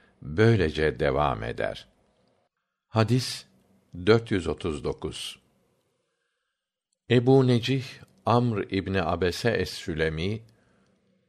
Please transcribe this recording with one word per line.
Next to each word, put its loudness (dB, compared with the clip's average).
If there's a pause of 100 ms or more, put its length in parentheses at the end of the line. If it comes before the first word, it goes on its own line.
(220)
böylece 2
devam 0
eder." -6 (1000)
Hadis 0 (600)
dört 4
yüz -2
otuz -4
dokuz. -8 (1700)
Ebu 6
Necih 0 (420)
Amr 0
İbni 0
Abese 0
Es-Sülemi, -2 (880)